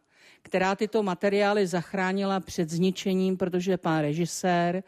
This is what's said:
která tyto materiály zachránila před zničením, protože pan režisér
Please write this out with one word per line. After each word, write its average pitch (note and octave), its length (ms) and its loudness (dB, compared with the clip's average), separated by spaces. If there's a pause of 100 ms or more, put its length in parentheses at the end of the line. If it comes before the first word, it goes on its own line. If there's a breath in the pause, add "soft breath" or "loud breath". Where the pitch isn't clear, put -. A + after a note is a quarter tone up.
(420 soft breath)
která F#3+ 340 0
tyto G#3+ 260 0
materiály G3+ 640 2
zachránila F#3+ 720 -2
před E3+ 300 -4
zničením, F#3 640 0
protože F3+ 400 0
pan E3 220 0
režisér F3 880 0